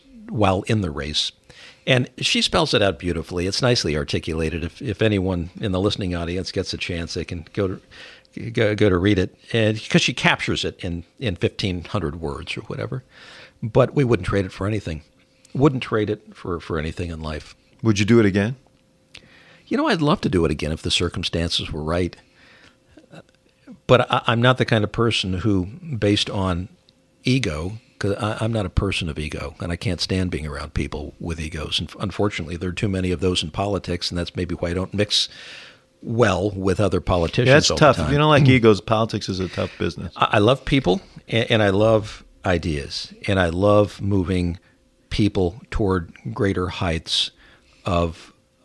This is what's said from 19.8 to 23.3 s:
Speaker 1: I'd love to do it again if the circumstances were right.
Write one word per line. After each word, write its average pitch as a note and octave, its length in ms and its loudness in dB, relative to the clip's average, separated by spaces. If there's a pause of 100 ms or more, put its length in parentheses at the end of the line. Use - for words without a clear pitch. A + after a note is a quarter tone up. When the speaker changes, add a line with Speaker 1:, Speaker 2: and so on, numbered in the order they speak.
Speaker 1:
I'd F#3 160 2
love C#3+ 180 2
to - 80 0
do E2+ 160 2
it D2+ 60 2
again D2+ 200 -4
if D#2+ 120 -6
the F2 80 -2
circumstances - 800 -2
were D2+ 120 -6
right. E2+ 320 -2 (1700)